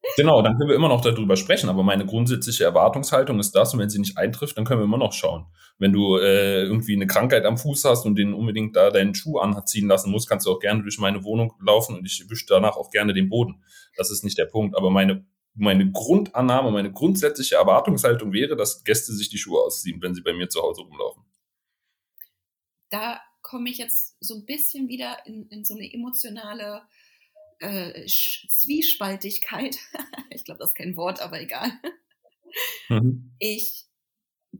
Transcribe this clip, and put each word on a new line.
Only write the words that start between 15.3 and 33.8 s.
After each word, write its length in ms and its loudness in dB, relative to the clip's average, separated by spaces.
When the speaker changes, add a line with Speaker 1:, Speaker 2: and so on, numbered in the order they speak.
Speaker 1:
meine 360 4
Grundannahme, 800 2
meine 220 -2
grundsätzliche 640 0
Erwartungshaltung 760 4
wäre, 240 0
dass 280 -4
Gäste 280 0
sich 180 -6
die 80 -10
Schuhe 240 0
ausziehen, 380 -4
wenn 140 -4
sie 60 -10
bei 120 -4
mir 160 -6
zu 140 -4
Hause 200 -4
rumlaufen. 420 -10
Speaker 2:
Da 300 -6
komme 260 -10
ich 100 -10
jetzt 420 -6
so 140 -10
ein 120 -16
bisschen 420 -6
wieder 380 -12
in, 220 -18
in 160 -18
so 100 -6
eine 180 -16
emotionale, 920 -10
äh, 480 -8
Sch-, 420 -4
Zwiespaltigkeit. 1300 -6
<laughs> 160 -14
Ich 140 -18
glaub, 140 -18
das 120 -4
ist 40 -2
kein 220 -10
Wort, 260 -6
aber 180 -12
egal. 300 -8
Speaker 1:
Mhm. 500 -2
Speaker 2:
Ich 480 -8